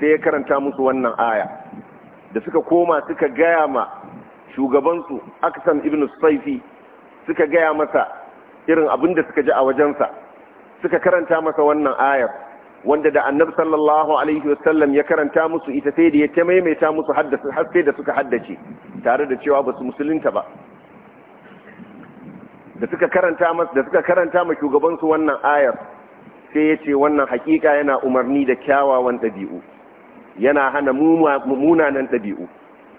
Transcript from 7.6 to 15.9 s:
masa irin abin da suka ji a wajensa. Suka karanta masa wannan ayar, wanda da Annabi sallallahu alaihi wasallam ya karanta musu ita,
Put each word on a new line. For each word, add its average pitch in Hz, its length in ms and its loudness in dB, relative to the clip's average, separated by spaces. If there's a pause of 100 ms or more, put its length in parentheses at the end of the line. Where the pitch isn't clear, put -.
masa 151 320 0 (600)
irin 165 220 4
abin 165 260 0
da 156 140 2
suka 147 140 -2
ji 127 80 0
a 131 120 2
wajensa. 135 460 0 (760)
Suka 147 160 0
karanta 170 420 2
masa 156 220 -2
wannan 147 380 2
ayar, 131 300 2 (540)
wanda 147 260 2
da 143 180 0
Annabi 160 260 0
sallallahu 151 640 2
alaihi 151 240 -2
wasallam 147 520 0
ya 147 100 4
karanta 160 440 0
musu 160 220 -6
ita, 143 240 -4